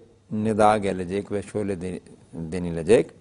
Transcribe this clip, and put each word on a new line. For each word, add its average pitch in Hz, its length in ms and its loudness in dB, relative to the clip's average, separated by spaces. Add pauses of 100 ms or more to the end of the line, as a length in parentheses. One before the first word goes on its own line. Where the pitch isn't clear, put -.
(320)
nida 107 460 4
gelecek 95 540 -4
ve 101 120 -4
şöyle 98 380 -6
de-, 92 180 -8 (340)
denilecek. 85 880 0